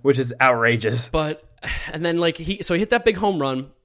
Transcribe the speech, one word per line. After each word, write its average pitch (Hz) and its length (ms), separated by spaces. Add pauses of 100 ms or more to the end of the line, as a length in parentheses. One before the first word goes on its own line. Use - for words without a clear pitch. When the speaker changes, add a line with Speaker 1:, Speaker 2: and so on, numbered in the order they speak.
Speaker 1:
which 139 160
is 123 200
outrageous. 117 720
Speaker 2:
But, 156 340 (480)
and 160 140
then, 170 140
like, 170 180
he, 185 240
so 175 140
he 170 40
hit 208 120
that 233 120
big 220 140
home 190 240
run. 135 300 (140)